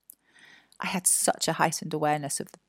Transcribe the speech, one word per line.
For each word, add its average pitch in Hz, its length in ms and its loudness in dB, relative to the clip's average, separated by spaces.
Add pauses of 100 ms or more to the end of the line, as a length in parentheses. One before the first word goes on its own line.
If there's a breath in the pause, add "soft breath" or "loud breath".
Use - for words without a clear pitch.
(800 soft breath)
I 190 60 -6
had 180 200 -2
such - 400 2
a 160 60 2
heightened 160 400 0
awareness 151 480 0
of - 100 -10
the - 80 -20 (100)